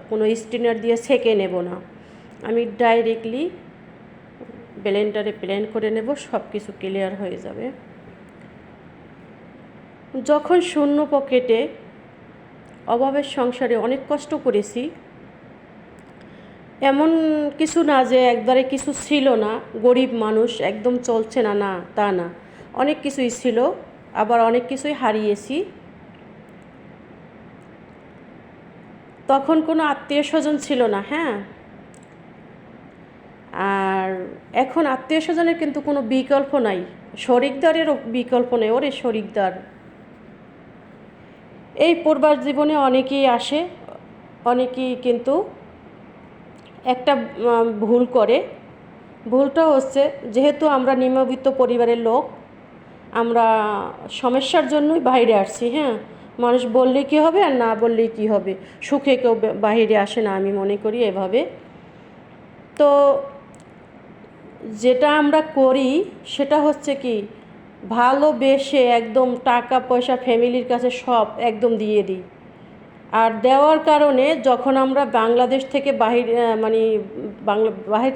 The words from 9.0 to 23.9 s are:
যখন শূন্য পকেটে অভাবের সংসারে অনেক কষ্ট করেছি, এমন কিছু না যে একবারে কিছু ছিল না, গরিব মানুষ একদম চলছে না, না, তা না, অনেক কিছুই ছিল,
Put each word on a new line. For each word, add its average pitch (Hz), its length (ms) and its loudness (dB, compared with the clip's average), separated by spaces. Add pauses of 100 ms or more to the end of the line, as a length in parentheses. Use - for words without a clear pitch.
যখন 294 360 2
শূন্য 294 360 0 (140)
পকেটে 247 480 0 (1300)
অভাবের 269 480 -2
সংসারে 247 420 -2
অনেক 247 320 -2
কষ্ট 294 220 -4 (140)
করেছি, 208 360 -2 (2000)
এমন 277 280 4 (480)
কিছু 311 260 0
না 285 220 4
যে 254 140 4 (140)
একবারে 240 300 2
কিছু 269 260 -4 (160)
ছিল 285 300 2
না, 214 160 -2 (340)
গরিব 247 260 4 (140)
মানুষ 220 260 0 (100)
একদম 214 320 -2 (140)
চলছে 226 340 -2
না, 208 120 0
না, 202 180 -2 (240)
তা 208 160 0
না, 175 160 -4 (460)
অনেক 294 280 0
কিছুই 269 300 -2
ছিল, 233 260 -2 (560)